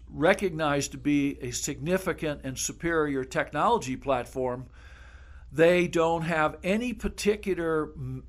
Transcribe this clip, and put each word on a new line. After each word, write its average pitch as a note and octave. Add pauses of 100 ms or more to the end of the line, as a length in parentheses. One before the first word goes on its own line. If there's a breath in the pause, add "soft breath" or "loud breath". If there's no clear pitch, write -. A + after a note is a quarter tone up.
recognized D3+
to C#3+
be C#3+
a B2+
significant D3+
and C3
superior D3
technology D3+
platform, B2+ (840 soft breath)
they F3
don't E3
have D#3+
any A3
particular E3+
m-, B2+